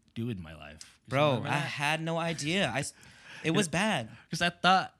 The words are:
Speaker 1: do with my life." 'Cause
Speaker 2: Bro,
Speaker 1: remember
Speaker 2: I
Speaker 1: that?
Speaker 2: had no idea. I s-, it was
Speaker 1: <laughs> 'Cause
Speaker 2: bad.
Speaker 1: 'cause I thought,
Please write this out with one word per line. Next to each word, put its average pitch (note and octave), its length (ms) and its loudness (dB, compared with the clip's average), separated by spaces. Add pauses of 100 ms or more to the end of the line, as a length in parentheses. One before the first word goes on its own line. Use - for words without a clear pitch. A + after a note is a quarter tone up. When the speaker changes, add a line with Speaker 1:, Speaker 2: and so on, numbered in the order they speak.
(140)
Speaker 1:
do A2+ 120 -4
with A#2+ 120 -4
my D#2+ 160 -12
life." D2+ 240 -16
'Cause - 100 -20 (200)
Speaker 2:
Bro, C#3+ 220 4
Speaker 1:
remember A2 180 0
Speaker 2:
I A#2 40 0
Speaker 1:
that? C#3+ 140 0
Speaker 2:
had D3 340 -2
no E3 160 -2
idea. E3 560 -2
I A#2 80 -2
s-, - 120 -6 (500)
it D3+ 80 0
was F#3 160 4
Speaker 1:
<laughs> - 20 -4
'Cause C#3+ 40 -12
Speaker 2:
bad. E3+ 360 0 (220)
Speaker 1:
'cause E3 100 -2
I F3 100 2
thought, F3+ 500 4